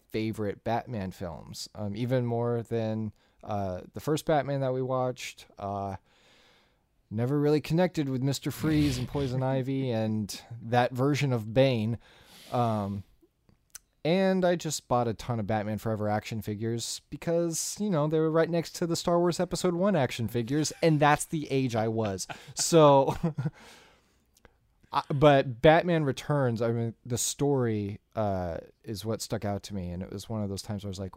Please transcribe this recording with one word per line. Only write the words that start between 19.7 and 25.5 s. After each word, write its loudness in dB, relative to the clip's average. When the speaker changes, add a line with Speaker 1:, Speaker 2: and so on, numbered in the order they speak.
Speaker 1:
One 2
action 0
figures, -2
and 4
that's 6
the -6
age 0
I 2
was. -2
So, 6
<laughs> -10
I, 0
but 6